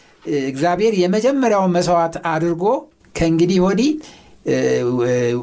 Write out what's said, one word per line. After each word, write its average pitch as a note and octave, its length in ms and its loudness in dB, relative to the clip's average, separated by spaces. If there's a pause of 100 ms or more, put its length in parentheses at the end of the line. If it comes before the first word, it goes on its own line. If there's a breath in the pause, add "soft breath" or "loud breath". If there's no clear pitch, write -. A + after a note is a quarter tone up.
(240 loud breath)
እ፣ D#3+ 120 -4 (100)
እግዚአብሔር F3 500 0
የመጀመሪያውን G#3 760 2
መስዋዕት F3 420 0 (120)
አድርጎ E3 360 -2 (540)
ከእንግዲህ F3 440 2
ወዲህ፣ G3+ 300 2 (540 loud breath)
እ፣ C3 120 0 (840)